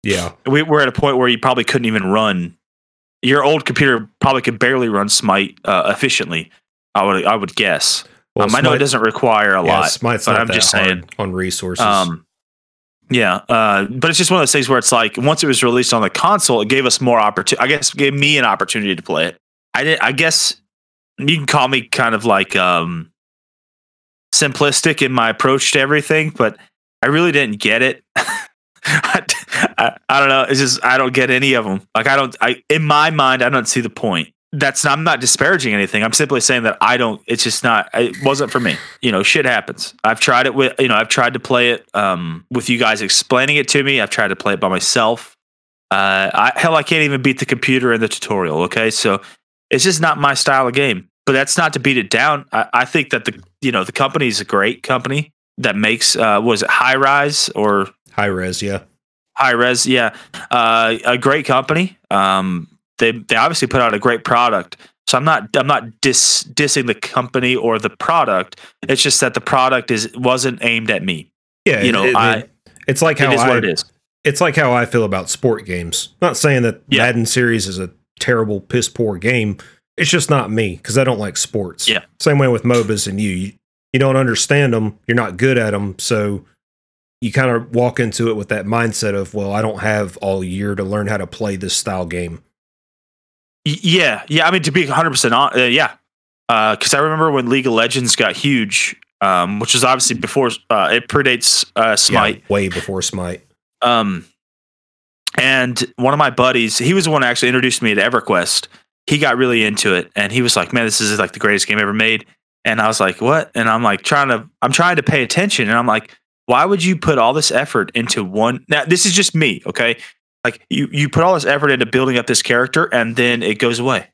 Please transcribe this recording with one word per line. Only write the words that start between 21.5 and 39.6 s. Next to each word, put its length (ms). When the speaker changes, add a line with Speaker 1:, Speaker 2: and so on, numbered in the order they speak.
Speaker 2:
me 160
kind 320
of 100
like, 300
um, 560
simplistic 680
in 100
my 180
approach 420
to 80
everything, 520
but 260
I 60
really 240
didn't 280
get 220
it. 280
<laughs> 60
I, 380
I, 200
I 100
don't 100
know. 180
It's 120
just, 240
I 140
don't 160
get 160
any 240
of 120
'em. 160
Like, 120
I 80
don't, 260
I, 280
in 140
my 260
mind, 320
I 80
don't 180
see 140
the 80
point. 400
That's, 340
I'm 180
not 160
disparaging 540
anything. 300
I'm 100
simply 260
saying 240
that 160
I 180
don't, 300
it's 160
just 200
not, 300
it 300
wasn't 280
for 80
me. 180
You 100
know, 120
shit 220
happens. 480